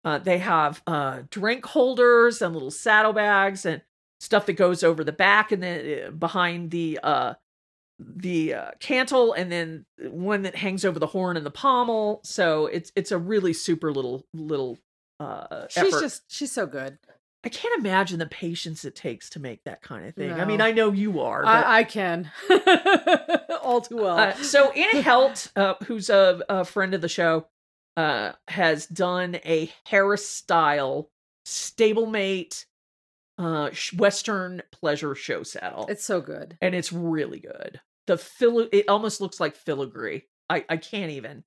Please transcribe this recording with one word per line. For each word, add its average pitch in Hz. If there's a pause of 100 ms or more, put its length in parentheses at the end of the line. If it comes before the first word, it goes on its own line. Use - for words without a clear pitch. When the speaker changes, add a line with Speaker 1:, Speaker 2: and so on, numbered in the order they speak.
Speaker 1:
Uh, 151
they 180
have, 160
uh, 139 (100)
drink 220
holders 240
and 175
little 147
saddlebags 208
and 160 (360)
stuff 202
that 196
goes 180
over 165
the 151
back 202
and 196
then, 160
uh, -
behind 170
the, 165
uh, 127 (640)
the, 160
uh, -
cantle, 254
and 175
then 165 (240)
one 196
that 190
hangs 190
over 185
the -
horn 180
and 151
the 143
pommel. 233
So 156
it's, -
it's -
a 196
really 185
super 160
little, 131
little, 143 (400)
uh, -
Speaker 2:
She's -
Speaker 1:
effort. 349
Speaker 2:
just, -
she's -
so 214
good. 139 (460)
Speaker 1:
I 247
can't 466
imagine 190
the 165
patience 170
it 139
takes -
to -
make 127
that -
kind 104
of 165
thing. 143
I 170
mean, 208
Speaker 2:
No. 220
Speaker 1:
I 226
know 220
you 196
are, 113
but 226
Speaker 2:
I, 226
I 233
can. 180 (200)
<laughs> 359
All 240
too 233
well. 190
Speaker 1:
Uh, 202
so 277
Anna 349
Helt, 254
uh, 196 (120)
who's 220
a, 190
a 190
friend 190
of 185
the 165
show, 160 (500)
uh, 127 (140)
has 160
done 180
a 160 (180)
hairstyle 156 (380)
stablemate, 214 (720)
uh, 160
sh-, -
Western 185 (100)
pleasure 147
show -
saddle. -
Speaker 2:
It's 202
so 185
good. 156
Speaker 1:
And 180
it's 175
really 160
good. - (260)
The 175
fili-, 233
it 202
almost 208
looks 190
like 151
filigree. 123 (240)
I, 160
I 165
can't 175
even. 139